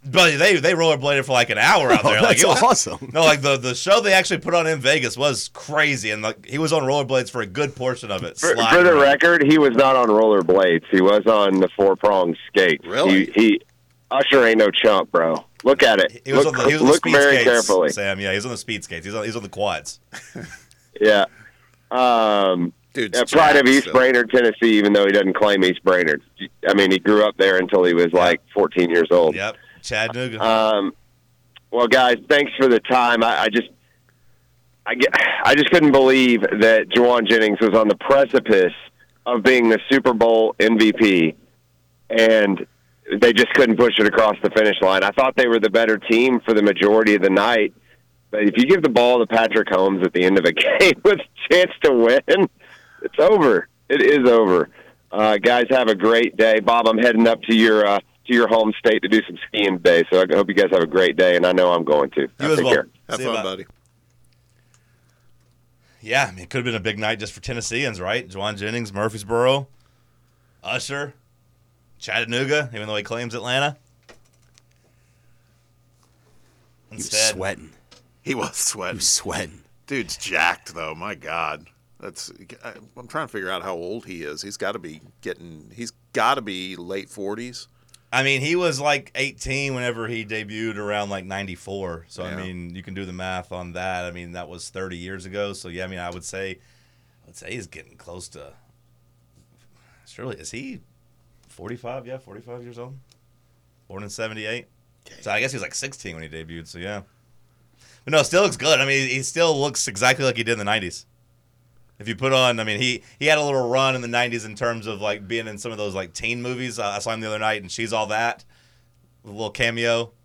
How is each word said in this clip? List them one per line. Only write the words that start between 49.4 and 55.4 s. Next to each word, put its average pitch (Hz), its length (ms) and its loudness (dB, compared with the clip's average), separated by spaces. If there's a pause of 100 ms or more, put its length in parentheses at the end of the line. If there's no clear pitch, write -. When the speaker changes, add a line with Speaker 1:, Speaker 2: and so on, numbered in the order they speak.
Speaker 3:
Holmes 95 340 2
at 87 80 0
the 90 120 0
end 95 140 4
of 85 60 0
a 85 80 2
<laughs> - 280 0
game 180 220 2
with 202 180 4
a - 300 -12
chance 180 220 4 (120)
to 147 100 6
win, 131 540 4 (520)
it's - 180 -6
over. 151 500 4 (200)
It 139 140 0
is 135 260 4
over. 98 400 4 (420)
Uh, 107 280 0
guys, 120 320 2